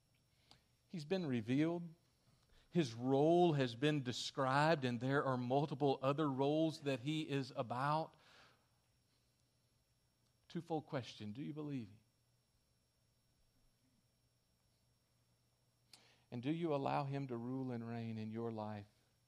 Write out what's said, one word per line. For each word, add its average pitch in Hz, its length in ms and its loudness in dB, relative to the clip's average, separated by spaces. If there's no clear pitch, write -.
he's 151 140 -8
been 185 180 0
revealed. 139 580 0
His 147 200 2
role 147 640 6
has 127 200 2
been 147 280 2
described, 135 800 2
and 123 160 0
there 135 240 2
are 131 140 2
multiple 135 640 2
other 143 280 2
roles 151 500 2
that 135 200 -2
he 156 220 -2
is 139 340 -4
about. 139 540 -2
Twofold 156 340 -6
question. 110 460 -8
Do 127 100 -10
you 160 100 -8
believe 147 300 -8
him? 104 160 -18
And 123 100 -6
do 135 80 -2
you 165 240 0
allow 139 300 0
him 139 240 -4
to 120 80 -4
rule 127 360 -4
and 117 140 -6
reign 113 300 -6
in 110 140 -4
your 113 200 -4
life 107 360 -6